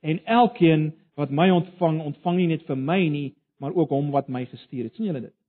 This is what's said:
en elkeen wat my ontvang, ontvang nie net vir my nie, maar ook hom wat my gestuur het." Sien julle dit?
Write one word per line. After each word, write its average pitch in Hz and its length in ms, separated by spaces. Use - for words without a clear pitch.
en 156 240
elkeen 170 680
wat 143 160
my 170 200
ontvang, 170 500
ontvang 160 360
nie 180 100
net 160 200
vir 139 100
my 160 320
nie, 143 260
maar 143 160
ook 165 140
hom 143 220
wat 139 180
my 127 180
gestuur 120 380
het." 113 100
Sien 220 120
julle 151 140
dit? - 140